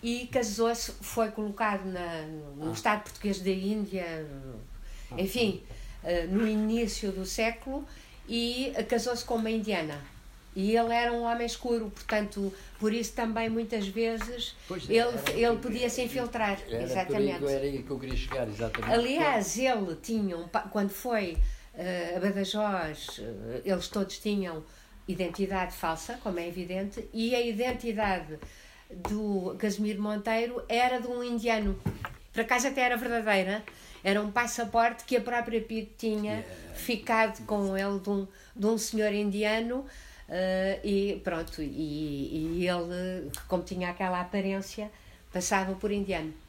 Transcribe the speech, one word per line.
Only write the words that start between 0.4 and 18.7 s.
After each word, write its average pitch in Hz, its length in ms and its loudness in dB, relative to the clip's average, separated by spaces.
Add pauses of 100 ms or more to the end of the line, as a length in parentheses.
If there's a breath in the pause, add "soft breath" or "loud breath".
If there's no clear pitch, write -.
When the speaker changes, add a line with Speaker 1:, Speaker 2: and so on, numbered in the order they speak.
Speaker 1:
foi 220 300 0
colocado 208 560 0
na, 175 360 -4 (340)
no 156 140 -4
Speaker 2:
Ah. - 20 -4
Speaker 1:
Estado 214 300 2
Português 196 380 -2
da 185 100 0
Índia, 185 760 -2 (840 loud breath)
Speaker 2:
Ah. 127 100 -4
Speaker 1:
enfim, 196 420 2 (420 loud breath)
eh, 170 220 2
no 202 200 4
início 214 640 2
do 190 140 -4
século, 240 580 -2 (440 loud breath)
e 240 440 0 (160)
casou-se 233 360 0
com 247 120 -2
uma 220 140 0
indiana. 185 500 0 (560)
E 196 180 2
ele 233 180 6
era 240 200 4
um 233 120 0
homem 233 220 0
escuro, 233 440 0
portanto, 202 600 -2 (300 loud breath)
por 214 120 4
isso 226 200 0
também 226 380 0
muitas 226 360 0
vezes 226 720 -2 (100)
Speaker 2:
Pois 185 220 -6
é, 208 60 4
Speaker 1:
ele, 226 60 10
Speaker 2:
era 240 320 2
Speaker 1:
ele 226 120 4
Speaker 2:
por 240 60 6
aí, 226 80 4
Speaker 1:
podia 240 320 0
se 247 120 -2
infiltrar. 233 500 0
Speaker 2:
era 196 120 -4
por 233 100 -6
aí 117 80 0
Speaker 1:
Exatamente. 185 560 2
Speaker 2:
que, 139 140 0
era 135 140 2
aí 135 160 -2
que - 80 -8
eu 135 100 -2
queria 131 160 -2
chegar, 123 320 0
exatamente. 110 440 0